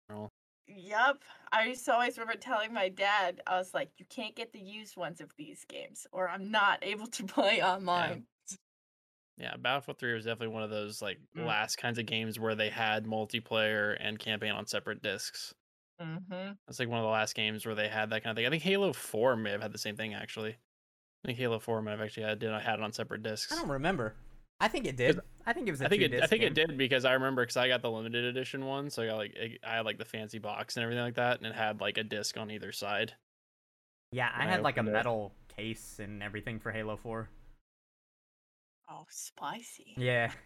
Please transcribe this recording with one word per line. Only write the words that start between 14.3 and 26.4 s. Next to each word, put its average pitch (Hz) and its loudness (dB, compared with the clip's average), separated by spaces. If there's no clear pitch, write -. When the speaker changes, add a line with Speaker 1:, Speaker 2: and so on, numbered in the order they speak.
Speaker 1:
on 104 -4
separate 104 -4
discs. - -4
Speaker 2:
Mm-hmm. 180 -8
Speaker 1:
That's, 127 -8
like, 120 -2
one 117 0
of 113 0
the 110 2
last 110 2
games 107 0
where 113 -2
they 107 2
had 107 0
that 110 0
kind 113 -2
of 110 -4
thing. 117 2
I 123 2
think 160 2
Halo 190 4
four 120 2
may 110 0
have 104 -2
had 107 -6
the 110 -10
same 104 -4
thing, 107 -4
actually. 107 -6
I - -6
think 123 -2
Halo 117 2
four 113 0
might 107 -2
have 107 -2
actually 110 -6
had, 107 0
did, 110 0
had 107 0
it 107 -2
on 104 -2
separate 107 -4
discs. 107 -4
Speaker 3:
I 311 -2
don't 320 -2
remember. 139 0
I 208 4
think 240 -2
it 131 -2
did. 127 6
Speaker 1:
'Cause 180 -6
Speaker 3:
I 233 4
think 240 -4
it 180 2
was 135 -4
a 135 4
Speaker 1:
I - 2
think 202 6
it, 139 4
I - 2
Speaker 3:
two-disc 160 6
Speaker 1:
think 226 6